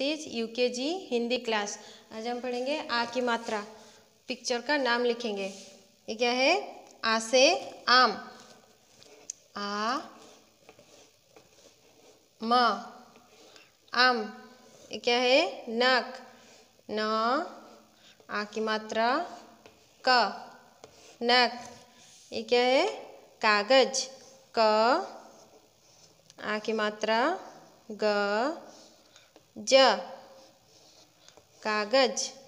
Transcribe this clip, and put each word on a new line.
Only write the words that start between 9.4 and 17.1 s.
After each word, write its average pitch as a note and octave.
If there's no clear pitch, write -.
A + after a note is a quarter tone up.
आ, G#3
म, A3+
आम। B3
ये G#3+
क्या A#3+
है? C4
नक। A#3+
न, G#3+